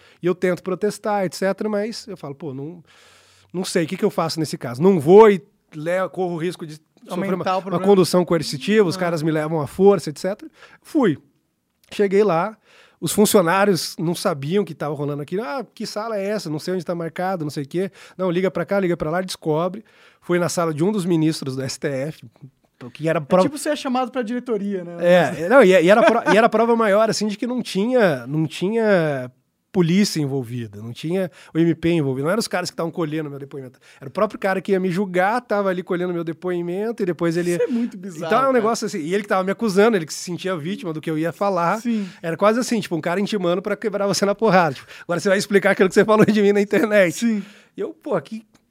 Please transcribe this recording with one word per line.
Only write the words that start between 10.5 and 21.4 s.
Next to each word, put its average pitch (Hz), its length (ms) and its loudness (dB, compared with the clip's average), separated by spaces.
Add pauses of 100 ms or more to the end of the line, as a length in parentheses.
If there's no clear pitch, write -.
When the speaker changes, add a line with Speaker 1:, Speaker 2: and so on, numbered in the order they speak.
Speaker 1:
Fui. 226 360 0 (720)
Cheguei 202 320 2
lá, 190 340 0 (420)
os 180 120 -4
funcionários 196 880 2
não 170 160 -2
sabiam 170 480 -2
o - 20 -6
que 160 80 -12
tava 147 220 -6
rolando 143 260 -6
aqui. 180 180 -8
"Ah, 262 260 -8 (100)
que 220 100 -10
sala 214 320 -6
é 190 80 -4
essa? 196 240 -6
Não 151 100 -6
sei 185 160 -6
onde 175 100 -6
tá 175 100 -6
marcado, 170 480 -6
não 147 80 -6
sei 147 120 -8
o 139 40 -10
quê." 185 240 -4 (260)
"Não, 185 140 -2
liga 185 180 0
pra 175 160 -4
cá, 202 140 -2
liga 170 160 0
pra 156 160 -4
lá", 180 100 -2
descobre. 180 600 -4 (380)
Fui 175 180 0
na 170 80 0
sala 165 260 -2
de 151 100 -2
um 202 100 2
dos 185 120 -2
ministros 156 520 0